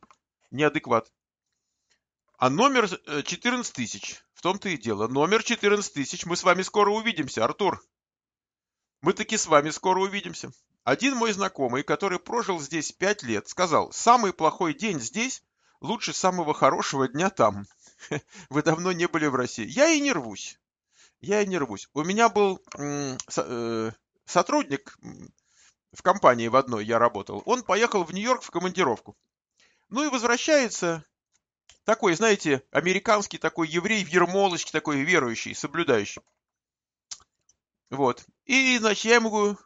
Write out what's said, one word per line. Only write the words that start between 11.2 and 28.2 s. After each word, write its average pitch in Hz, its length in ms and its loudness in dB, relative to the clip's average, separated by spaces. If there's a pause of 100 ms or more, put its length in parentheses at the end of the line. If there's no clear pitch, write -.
знакомый, 143 500 -2
который 180 380 -2
прожил 196 400 -4
здесь 143 320 -6
пять 202 320 -2
лет, 110 240 -4
сказал: 151 440 0
"Самый 226 400 4
плохой 156 420 0
день 185 260 -4
здесь 226 420 -6 (380)
лучше 170 320 -6
самого 180 420 0
хорошего 135 540 2
дня 170 220 0
там". 101 360 2 (440)
<laughs> 160 400 -10
Вы 147 120 0
давно 170 300 0
не 175 160 -2
были 156 180 0
в 131 80 0
России. 120 320 -2
Я 247 240 2
и 302 100 2
не 285 120 -2
рвусь. 117 460 -10 (640)
Я 208 200 -2
и 208 60 0
не 185 120 -2
рвусь. 117 360 -6
У 147 80 -4
меня 208 260 2
был, 196 320 0 (160)
м, 143 400 -6 (120)
со-, - 180 -4
э, 113 460 -4 (320)
сотрудник, 185 800 -2
м, - 300 -18 (600)
в - 100 -20
компании 135 460 4
в 117 80 4
одной 120 280 0
я 113 140 2
работал. 101 480 0
Он 240 160 0
поехал 208 420 0
в 160 80 -14
Нью-Йорк 226 300 -2